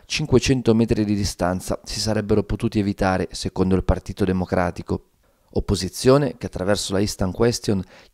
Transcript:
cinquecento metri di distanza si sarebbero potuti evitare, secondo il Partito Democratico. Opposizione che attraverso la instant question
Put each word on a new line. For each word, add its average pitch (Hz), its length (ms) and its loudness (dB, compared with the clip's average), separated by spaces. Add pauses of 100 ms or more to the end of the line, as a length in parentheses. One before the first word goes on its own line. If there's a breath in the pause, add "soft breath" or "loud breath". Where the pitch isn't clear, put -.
cinquecento 131 680 2
metri 110 300 2
di 104 100 0
distanza 92 680 -2
si - 160 -10
sarebbero 104 460 0
potuti 110 340 -2
evitare, 95 540 0
secondo 95 420 0
il 90 100 2
Partito 95 400 -2
Democratico. 92 880 -2 (420)
Opposizione 110 840 2
che - 100 -8
attraverso 92 460 -4
la 98 80 0
instant 98 340 -2
question 113 480 0 (320 loud breath)